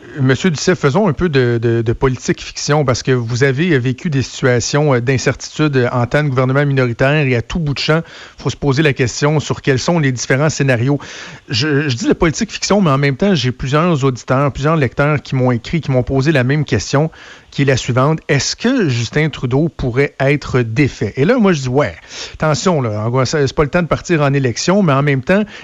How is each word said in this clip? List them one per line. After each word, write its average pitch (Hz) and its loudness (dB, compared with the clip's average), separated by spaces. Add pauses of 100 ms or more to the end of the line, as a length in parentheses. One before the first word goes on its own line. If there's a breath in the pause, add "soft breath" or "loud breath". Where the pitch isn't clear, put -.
(200)
monsieur 135 2
Duceppe, 170 0
faisons 160 2
un 160 0
peu 180 -2
de, 123 2
de, 117 0
de 113 0
politique - -2
fiction, - -2
parce 127 -2
que - -2
vous 120 0
avez 139 2
vécu 127 -2
des 143 0
situations, 135 0
euh, 120 2
d'incertitude 131 0
en 123 0
tant 147 0
que 151 0
gouvernement 131 2
minoritaire, 135 0
et 127 0
à 117 0
tout - -6
bout 147 -2
de - -8
champ, 156 0 (380 loud breath)
faut - -6
se - -6
poser 143 0
la 143 4
question 147 0
sur - -6
quels 135 0
sont 175 0
les 139 2
différents 135 0
scénarios. 135 0 (500 loud breath)
Je, 147 0
je 123 0
dis 220 -4
de 269 4
politique - -2
fiction, - 0
mais 175 4
en 135 2
même 143 0
temps, 196 2
j'ai 127 0
plusieurs 147 0
auditeurs, 135 0
plusieurs 151 0
lecteurs 143 0
qui - -8
m'ont 127 2
écrit, 123 -2
qui - -4
m'ont 127 2
posé 135 0
la 135 2
même 143 0
question, 139 0 (400 loud breath)
qui - -2
est - 2
la 131 2
suivante. 131 0
Est-ce - 0
que 233 0
Justin 127 0
Trudeau 139 -2
pourrait 120 -2
être 139 0
défait ? 113 0
Et 131 2
là, 240 4
moi, 196 4
je 147 -2
dis, « 131 -4
Ouais, 127 0 (400 loud breath)
attention, 156 0
là, 107 -2
en 110 -2
gros, 127 0
ça, 147 0
c'est 127 -2
pas 160 2
le 139 -4
temps 175 0
de 156 -2
partir 160 0
en 139 2
élection, 143 0
mais 160 4
en 135 2
même 139 0
temps, 196 2 (220 loud breath)